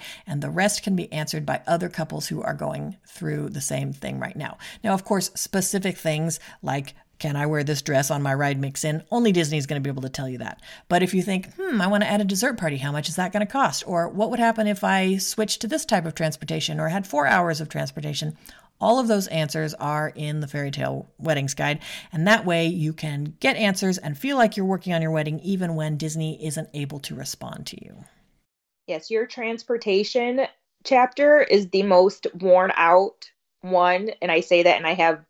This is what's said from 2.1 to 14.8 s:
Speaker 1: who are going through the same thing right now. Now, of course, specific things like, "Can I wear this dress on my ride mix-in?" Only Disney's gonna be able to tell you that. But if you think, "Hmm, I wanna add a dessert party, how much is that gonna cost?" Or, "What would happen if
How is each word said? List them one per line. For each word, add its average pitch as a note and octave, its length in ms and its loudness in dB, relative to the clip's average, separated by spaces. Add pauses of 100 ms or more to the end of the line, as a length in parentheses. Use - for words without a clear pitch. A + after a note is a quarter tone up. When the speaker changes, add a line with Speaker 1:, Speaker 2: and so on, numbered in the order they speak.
Speaker 1:
who - 140 -6
are - 120 -4
going C#3+ 440 -6 (100)
through D3+ 440 -6
the C#3+ 100 -8
same C3+ 320 -4
thing C3+ 260 -8
right - 160 -8
now. - 220 -10 (260)
Now, G3+ 100 0
of F#3+ 120 -2
course, F#3+ 300 -2
specific F#3+ 600 -4
things D#3+ 420 -2 (220)
like, C#3 340 -6 (240)
"Can D3 160 -4
I D3 100 -2
wear D3+ 180 0
this C#3+ 200 -2
dress C#3 260 0
on C#3+ 140 -2
my C#3 100 0
ride C#3+ 260 0
mix-in?" D3+ 520 -4
Only A#3+ 220 4
Disney's D#3 340 0
gonna C#3+ 140 -4
be C#3 80 -2
able C3+ 140 -6
to C3 60 -8
tell C3 200 -8
you B2+ 100 -8
that. - 200 -12 (280)
But F3+ 160 4
if F3+ 100 0
you F#3 80 2
think, F#3+ 340 -4
"Hmm, E4+ 260 -2
I F3+ 60 2
wanna G3+ 180 2
add G#3 160 0
a G3+ 40 0
dessert G#3+ 320 -2
party, D3+ 200 -2
how C#3+ 160 -4
much D3 160 -4
is D#3 80 -8
that F3+ 160 -2
gonna G#3 120 0
cost?" C4 400 0
Or, E3+ 220 0
"What A3 240 -2
would A#3 80 -2
happen A3+ 260 2
if G#3 180 0